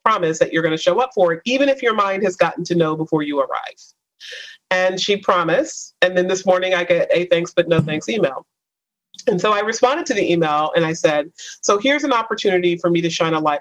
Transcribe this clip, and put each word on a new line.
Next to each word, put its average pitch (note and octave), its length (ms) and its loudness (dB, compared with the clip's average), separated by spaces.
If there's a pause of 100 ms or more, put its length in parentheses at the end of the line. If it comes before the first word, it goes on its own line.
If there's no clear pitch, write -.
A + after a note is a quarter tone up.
promise F3+ 340 0
that E3 140 2
you're D#3+ 100 0
gonna D#3+ 160 0
show F3+ 220 2
up B3+ 140 0
for F3 180 4
it, E3 120 -6
even C4+ 240 2
if C4+ 140 0
your A3+ 120 2
mind G3 280 0
has F#3 140 -2
gotten F3 280 0
to F3 100 -4
no D#3+ 220 2
before D#3+ 260 -2
you D3 180 -2
arrive." - 400 -6 (920)
And F#3 300 0
she G3+ 160 0
promised. F#3+ 840 -2
And F#3 140 2
then F3+ 120 2
this F#3 180 -2
morning F#3 280 2
I F3 100 0
get F3 280 0
a F3 140 2
thanks E3+ 260 0
but E3+ 160 0
no E3 120 2
thanks D3+ 280 -4
email. C#3+ 380 -4 (800)
And G3 120 0
so G#3+ 140 0
I G#3 80 0
responded B3 460 0
to B3+ 80 -2
the F#3 180 0
email D#3 420 0
and E3 120 2
I D#3+ 80 -2
said, D3+ 360 0 (300)
"So G#3 160 2
here's C#4 280 0
an C4+ 80 0
opportunity F#3+ 640 0
for F3 120 -2
me E3+ 140 2
to E3+ 80 -2
shine E3 240 -2
a D#3 60 -2
light D3 200 -2